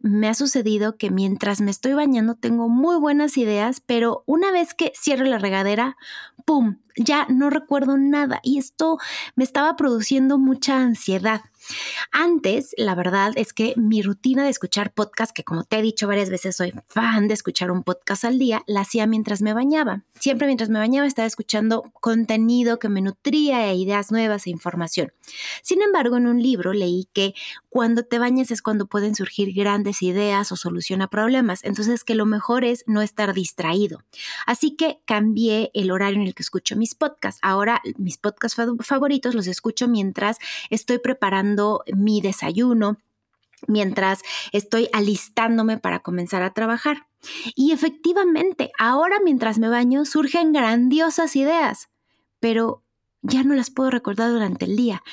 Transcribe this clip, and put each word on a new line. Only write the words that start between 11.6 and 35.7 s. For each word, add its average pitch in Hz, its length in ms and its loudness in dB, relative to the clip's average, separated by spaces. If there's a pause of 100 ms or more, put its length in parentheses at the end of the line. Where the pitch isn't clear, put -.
Antes, 285 680 0
la 208 160 0
verdad 185 420 0
es 220 160 -2
que 226 240 -2
mi 214 280 2
rutina 254 400 0
de 277 60 2
escuchar 202 440 -4
podcast, - 420 -2
que 165 80 -10
como 165 200 -4
te 220 160 -2
he - 20 0
dicho 214 260 0
varias 202 220 0
veces, 185 260 -4
soy 180 180 -4 (120)
fan 220 420 0
de 214 60 2
escuchar 180 380 -4
un 180 120 -2
podcast 180 400 -4
al 240 140 2
día, 240 300 2
la 202 140 0
hacía 214 260 0
mientras 214 340 0
me 214 120 0
bañaba. 254 500 0 (160)
Siempre 269 260 0
mientras 233 240 0
me 220 80 2
bañaba 254 300 2
estaba 247 180 -2
escuchando 220 640 -2 (100)
contenido 226 760 2
que 226 100 -4
me 202 140 0
nutría 254 720 0
e 185 40 0
ideas 202 360 -2
nuevas 220 340 0
e 180 60 -6
información. 170 600 -4 (520)
Sin 370 180 2
embargo, 294 360 2
en 247 100 4
un 240 140 2
libro 220 300 0
leí 185 420 -2
que 196 200 0 (360)
cuando 233 340 2
te 240 160 -2
bañas 247 320 2
es 220 100 -6
cuando 214 240 0
pueden 208 300 -2
surgir 196 380 -2
grandes 202 500 0
ideas 196 480 0
o 185 40 -8
solución 175 460 -4
a 190 80 -2
problemas, 220 540 0
entonces 214 400 -2
que 226 120 -2
lo 214 120 2
mejor 226 360 0
es 240 220 -2
no 214 160 2
estar 208 320 -2
distraído. 180 720 -2 (420)
Así 277 300 0
que - 300 -2
cambié 214 680 0